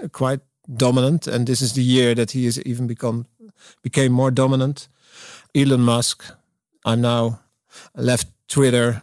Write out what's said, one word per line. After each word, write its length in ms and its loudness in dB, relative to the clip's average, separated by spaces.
<laughs> 60 -14
quite 280 -2
dominant. 520 2
And 180 -2
this 160 -2
is 120 -2
the 80 0
year 340 4
that 160 -2
he 140 -4
has 160 -4
even 260 -6
become, 380 -6
became 280 0
more 220 2
dominant. 560 0
Elon 280 4
Musk, 420 0
I'm 160 0
now 380 0
left 320 -2
Twitter 540 2